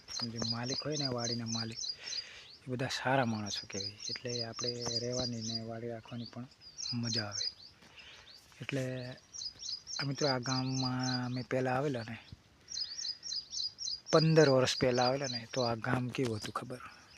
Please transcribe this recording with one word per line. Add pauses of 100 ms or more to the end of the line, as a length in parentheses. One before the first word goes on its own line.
(300)
જે (100)
માલિક
હોય
ને,
વાડીના
માલિક, (880)
એ
બધા
સારા
માણસો
કહેવાય, (180)
એટલે
આપણે
રહેવાની
ને
વાડી
રાખવાની
પણ (460)
મજા
આવે. (1160)
એટલે (880)
આ
મિત્રો,
આ
ગામમાં
અમે
પહેલાં
આવેલા
ને, (1900)
પંદર
વર્ષ
પહેલાં
આવેલા
ને,
તો
આ
ગામ
કેવું
હતું
ખબર? (380)